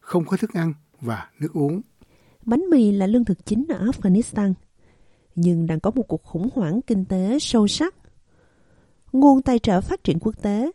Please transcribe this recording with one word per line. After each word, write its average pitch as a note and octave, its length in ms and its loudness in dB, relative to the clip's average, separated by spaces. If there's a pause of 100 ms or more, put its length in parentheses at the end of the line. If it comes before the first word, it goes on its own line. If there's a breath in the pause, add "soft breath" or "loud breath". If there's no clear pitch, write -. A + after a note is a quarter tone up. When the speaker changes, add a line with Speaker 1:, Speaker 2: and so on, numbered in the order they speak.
Speaker 1:
không F3 240 -2
có F#3 120 -4
thức G#3+ 160 -4
ăn E3 220 -2 (260)
và A2+ 280 -6 (120)
nước D3+ 120 -6
uống. D#3 280 -2 (640 soft breath)
Speaker 2:
Bánh B3 260 0
mì A3+ 220 4
là G3 140 0
lương A#3 180 2
thực - 220 -4
chính A#3 220 -2
ở G#3 180 -4
Afghanistan, G#3 640 0 (840)
nhưng E3+ 320 0
đang D#3+ 140 -4
có - 100 0
một C4 120 -4
cuộc - 200 -6
khủng F3+ 320 -6
hoảng G3 280 -2
kinh G3 220 -2
tế G3 360 -2
sâu G#3+ 280 2
sắc. D#4+ 260 -4 (1160)
Nguồn C4 300 6
tài B3 160 2
trợ F#3+ 220 2
phát - 240 -6
triển E3+ 140 0
quốc - 240 -4
tế G#3+ 320 -2